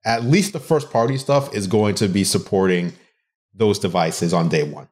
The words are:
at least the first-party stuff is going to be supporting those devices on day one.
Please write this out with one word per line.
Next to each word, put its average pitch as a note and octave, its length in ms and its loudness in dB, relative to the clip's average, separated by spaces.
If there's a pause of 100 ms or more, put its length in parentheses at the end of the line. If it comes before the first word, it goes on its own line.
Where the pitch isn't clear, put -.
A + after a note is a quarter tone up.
at A#2 200 -2
least F#3+ 280 2
the D#3 80 -10
first-party C#3 560 0
stuff C#3 380 -2
is G2+ 120 -4
going G#2 280 2
to G#2 140 0
be F#2+ 140 0
supporting F#2 720 0 (600)
those G#2 240 2
devices E2+ 560 0
on E2+ 160 2
day D#2 140 0
one. D2 280 -14